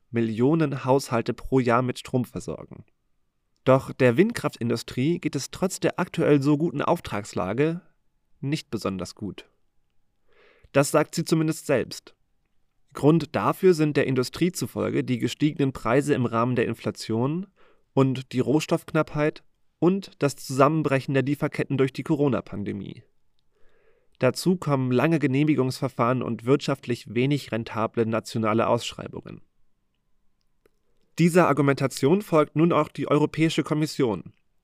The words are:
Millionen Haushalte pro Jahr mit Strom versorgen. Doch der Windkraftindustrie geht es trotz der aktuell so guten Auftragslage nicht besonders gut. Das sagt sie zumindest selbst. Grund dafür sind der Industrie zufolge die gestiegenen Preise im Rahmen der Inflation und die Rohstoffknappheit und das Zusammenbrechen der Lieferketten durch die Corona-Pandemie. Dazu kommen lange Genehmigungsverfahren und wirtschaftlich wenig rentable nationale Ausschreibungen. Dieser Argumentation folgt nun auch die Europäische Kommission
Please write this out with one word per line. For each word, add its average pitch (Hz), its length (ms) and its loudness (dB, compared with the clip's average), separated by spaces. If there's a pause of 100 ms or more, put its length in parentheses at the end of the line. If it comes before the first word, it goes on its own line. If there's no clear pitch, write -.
(120)
Millionen 123 760 0
Haushalte 127 480 2
pro - 260 -2
Jahr 120 220 2
mit 123 160 -4
Strom - 280 -4
versorgen. - 600 -12 (800)
Doch 127 280 4
der 123 260 4
Windkraftindustrie 147 1000 0
geht 156 160 -4
es - 140 -6
trotz - 300 -4
der - 200 -2
aktuell 151 440 2
so 143 160 4
guten 147 240 -2
Auftragslage 120 1000 -2 (580)
nicht 139 300 -6
besonders 95 460 -6
gut. - 340 -12 (1200)
Das 139 180 2
sagt 151 240 0
sie 165 100 -4
zumindest 160 400 0
selbst. - 480 -2 (800)
Grund 156 420 2
dafür 156 380 4
sind 151 240 0
der 139 80 2
Industrie 131 460 -2
zufolge 110 520 -4
die 123 140 -4
gestiegenen 135 560 -2
Preise 139 400 0
im 127 140 2
Rahmen 117 280 0
der 120 120 0
Inflation 117 800 -4 (460)
und 135 380 0
die 127 100 0
Rohstoffknappheit 151 1000 -2 (360)
und 190 400 0
das 143 160 0
Zusammenbrechen 139 800 0
der 131 80 2
Lieferketten 143 520 -2
durch 131 160 2
die 135 120 -10
Corona-Pandemie. 101 960 -2 (1160)
Dazu 147 360 0
kommen 135 360 -2
lange 147 260 2
Genehmigungsverfahren 131 1040 0
und 113 240 -6
wirtschaftlich 127 720 -2
wenig 135 360 0
rentable 110 540 -2
nationale 113 640 0
Ausschreibungen. - 720 -4 (1800)
Dieser 170 300 6
Argumentation 143 720 2
folgt 156 340 0
nun 165 160 4
auch 151 180 2
die - 180 -6
Europäische 151 560 0
Kommission 147 720 -2 (300)